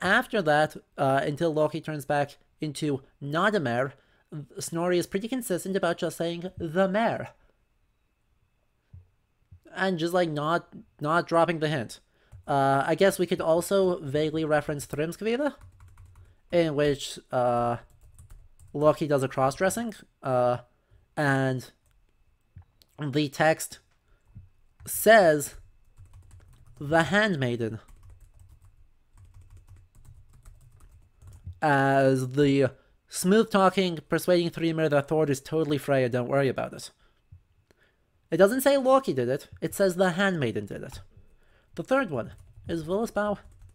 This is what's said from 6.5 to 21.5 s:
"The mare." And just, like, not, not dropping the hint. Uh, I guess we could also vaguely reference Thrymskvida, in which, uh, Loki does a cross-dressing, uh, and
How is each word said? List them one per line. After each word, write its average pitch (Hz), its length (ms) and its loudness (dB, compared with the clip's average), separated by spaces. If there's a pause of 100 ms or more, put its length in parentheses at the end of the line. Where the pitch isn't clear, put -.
"The 180 280 0
mare." 185 440 -2 (2500)
And 185 260 -2
just, 170 140 -4
like, 180 160 2
not, 156 460 -2 (260)
not 160 260 0
dropping 165 340 2
the 151 80 0
hint. 131 320 -6 (460)
Uh, 139 400 2
I 165 80 2
guess 190 240 2
we 180 60 2
could 180 160 -2
also 175 600 2
vaguely 151 440 -2
reference 147 400 -2
Thrymskvida, 220 680 -4 (1000)
in 165 220 2
which, 147 440 -2 (140)
uh, 120 460 0 (960)
Loki 151 320 2
does 143 160 2
a 127 60 -2
cross-dressing, 190 640 -2 (280)
uh, 123 360 0 (580)
and 135 560 0 (1300)